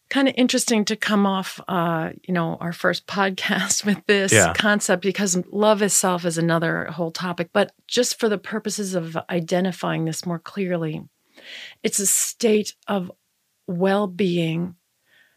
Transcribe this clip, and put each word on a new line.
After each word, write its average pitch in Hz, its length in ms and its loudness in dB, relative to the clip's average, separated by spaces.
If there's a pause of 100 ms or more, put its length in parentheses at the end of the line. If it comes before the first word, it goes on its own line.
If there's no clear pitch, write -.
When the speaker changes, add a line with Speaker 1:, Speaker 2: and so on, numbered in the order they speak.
Speaker 1:
Kinda 269 260 2
interesting 240 500 2
to 220 100 -2
come 202 320 2
off, 190 400 -2
uh, 170 440 -2 (120)
you 185 100 -4
know, 165 280 0
our 170 120 -6
first 175 340 -2
<laughs> - 20 -20
podcast 196 760 0
with 202 220 0
this 202 260 4
Speaker 2:
Yeah. 92 220 6
Speaker 1:
concept, 208 480 2
because 190 340 0 (140)
love 208 320 4
itself 185 420 2
is 165 140 -2
another 165 540 2
whole 165 180 -4
topic. 170 420 -6
But - 200 2 (160)
just - 320 0
for 233 80 2
the 208 100 0
purposes 202 560 -6
of 165 220 -4 (140)
identifying 175 760 -2
this 160 220 -4
more 170 120 -4
clearly, 165 640 -4 (800)
it's - 160 -2
a 196 80 -2
state - 680 0 (100)
of 190 240 -4 (560)
well-being 180 1080 0 (600)